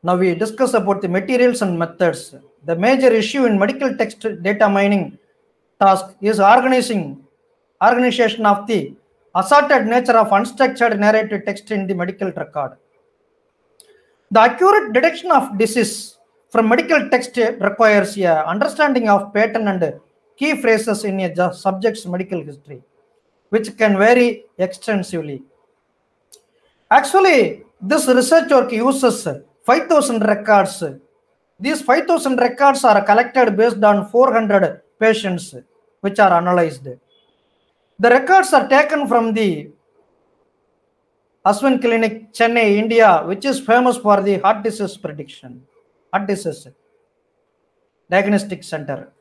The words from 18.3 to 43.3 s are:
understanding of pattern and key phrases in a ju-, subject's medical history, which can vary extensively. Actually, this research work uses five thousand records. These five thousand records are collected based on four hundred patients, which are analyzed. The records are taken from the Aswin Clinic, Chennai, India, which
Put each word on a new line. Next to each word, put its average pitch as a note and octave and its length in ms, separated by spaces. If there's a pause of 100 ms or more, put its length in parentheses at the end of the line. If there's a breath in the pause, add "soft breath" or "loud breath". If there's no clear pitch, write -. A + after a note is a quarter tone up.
understanding B3 640
of G3+ 240
pattern A3 340
and F3 320 (360)
key D4 260
phrases A3 420
in G3 160
a F3+ 140
ju-, F3+ 200
subject's F#3+ 520
medical F3+ 360
history, C#3+ 400 (680)
which G#3+ 280
can G#3 200
vary A#3+ 480 (120)
extensively. F3+ 840 (1500)
Actually, C#4+ 760 (180)
this C4 260
research C4 420
work B3+ 220
uses B3 560 (360)
five C4+ 240
thousand C#4 340
records. G#3 640 (760)
These D4+ 240
five C#4+ 240
thousand C4+ 300
records C4+ 460
are G#3 200
collected A#3 520
based A3 280
on G3+ 260
four A#3+ 240
hundred G3+ 480 (180)
patients, G#3+ 540 (480)
which G3 160
are G3 160
analyzed. E3+ 540 (1120)
The A#3 80
records F4 440
are C4+ 140
taken D4 400
from A3+ 260
the F#3 360 (1800)
Aswin B3+ 340
Clinic, A3+ 540
Chennai, A#3 440
India, G#3+ 480
which F#3+ 200